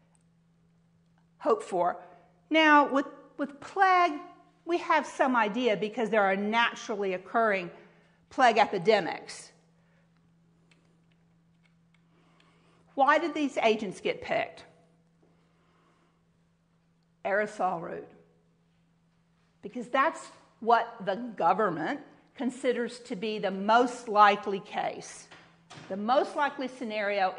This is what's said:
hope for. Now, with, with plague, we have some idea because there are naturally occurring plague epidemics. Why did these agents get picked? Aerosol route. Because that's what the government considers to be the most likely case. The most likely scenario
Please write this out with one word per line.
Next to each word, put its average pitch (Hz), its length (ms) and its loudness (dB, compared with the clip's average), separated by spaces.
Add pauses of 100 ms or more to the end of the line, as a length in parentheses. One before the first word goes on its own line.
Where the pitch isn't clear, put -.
(1400)
hope 226 220 0
for. 175 340 -2 (520)
Now, 302 420 6
with, 269 160 0 (300)
with 277 220 -8
plague, 370 540 2 (520)
we 339 120 -2
have 330 300 0
some 269 280 0
idea 220 400 0
because 208 340 -4
there 208 140 4
are 196 120 2
naturally 208 800 -2
occurring 190 580 0 (580)
plague 233 280 4
epidemics. 202 960 0 (3500)
Why 277 240 4
did 311 160 -2
these 294 240 -4
agents 220 440 0
get - 200 -4
picked? - 420 -6 (2500)
Aerosol 196 560 -2
route. 170 260 -12 (1500)
Because 220 260 -12
that's 302 400 -2 (320)
what 226 340 2 (120)
the 190 100 -2
government 190 840 0 (340)
considers 240 640 -4
to - 160 -10
be 214 240 -6
the 190 120 -2
most 220 560 2
likely 208 520 4
case. - 680 -10 (600)
The 190 80 -8
most 240 380 0
likely 277 320 -4
scenario 208 720 -2